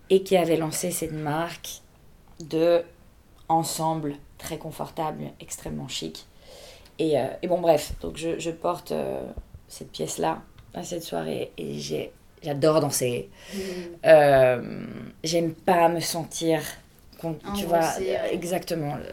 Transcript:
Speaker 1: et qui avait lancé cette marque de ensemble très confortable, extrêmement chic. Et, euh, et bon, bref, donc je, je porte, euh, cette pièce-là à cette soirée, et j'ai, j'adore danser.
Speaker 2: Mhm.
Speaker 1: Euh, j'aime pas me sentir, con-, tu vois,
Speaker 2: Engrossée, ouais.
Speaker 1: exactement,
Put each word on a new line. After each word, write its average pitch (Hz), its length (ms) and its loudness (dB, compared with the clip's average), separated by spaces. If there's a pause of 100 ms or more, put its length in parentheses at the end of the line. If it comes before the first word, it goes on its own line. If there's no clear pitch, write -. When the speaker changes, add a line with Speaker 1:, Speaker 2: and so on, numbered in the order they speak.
(100)
Speaker 1:
et 190 120 6
qui 190 140 2
avait 165 200 4
lancé 160 340 -2
cette 160 220 -4
marque 156 680 -4 (600)
de 165 420 4 (640)
ensemble 160 640 0 (220)
très - 220 -10
confortable, 151 640 -8 (160)
extrêmement 151 480 -10
chic. - 380 -10 (720)
Et, 151 200 4
euh, 123 80 2 (160)
et 170 60 -4
bon, 175 120 2
bref, 165 400 4
donc 165 160 -8
je, 165 220 -4
je 160 120 -4
porte, 170 420 -4
euh, 135 280 -4 (480)
cette - 220 -16
pièce-là 160 520 -4 (320)
à 175 100 -10
cette 170 180 -8
soirée, 156 560 -6
et 147 200 -8
j'ai, 147 340 -8 (300)
j'adore 156 380 2
danser. 131 480 -2 (260)
Speaker 2:
Mhm. 196 60 -8 (460)
Speaker 1:
Euh, 131 800 6 (400)
j'aime 165 300 2
pas 170 340 4
me 170 120 2
sentir, 160 600 0 (600)
con-, 165 160 -4 (200)
tu 196 100 -2
vois, 170 120 4
Speaker 2:
Engrossée, 160 320 0
ouais. - 240 -2
Speaker 1:
exactement, 170 600 -4 (160)